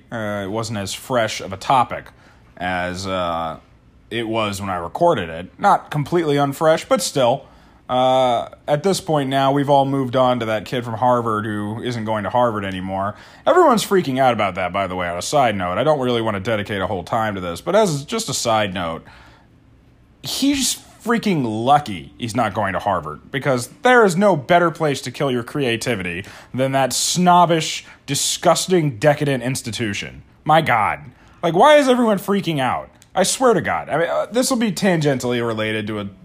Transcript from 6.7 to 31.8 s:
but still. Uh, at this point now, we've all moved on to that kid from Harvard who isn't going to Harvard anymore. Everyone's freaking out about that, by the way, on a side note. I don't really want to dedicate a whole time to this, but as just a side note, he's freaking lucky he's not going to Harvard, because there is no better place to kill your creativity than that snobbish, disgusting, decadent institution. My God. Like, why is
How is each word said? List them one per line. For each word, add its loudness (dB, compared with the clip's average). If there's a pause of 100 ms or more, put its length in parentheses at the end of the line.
but 2
still. 0 (420)
Uh, 2 (180)
at 0
this 0
point -2
now, 2
we've 0
all 6
moved -2
on 2
to -4
that -2
kid -6
from -8
Harvard 2
who -4
isn't -6
going -2
to -4
Harvard 0
anymore. -6 (320)
Everyone's 4
freaking 0
out 4
about -2
that, -4
by 0
the -6
way, -4
on -4
a -6
side 2
note. -2
I 0
don't 2
really 0
want -2
to -6
dedicate -2
a -2
whole -6
time -2
to -6
this, -6
but -6
as 2
just -8
a -6
side 0
note, -6 (1160)
he's -2 (160)
freaking 0
lucky 2
he's -8
not 0
going -2
to -2
Harvard, -4
because -2 (140)
there 6
is 2
no 4
better 4
place -2
to -8
kill -2
your -2
creativity -4 (280)
than -2
that 2
snobbish, 2 (200)
disgusting, 0
decadent 2
institution. -6 (220)
My 4
God. 0 (420)
Like, -2
why 8
is 4